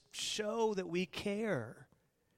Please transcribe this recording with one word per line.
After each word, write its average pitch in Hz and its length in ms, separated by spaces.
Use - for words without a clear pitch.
show 220 640
that 185 160
we 175 160
care 202 800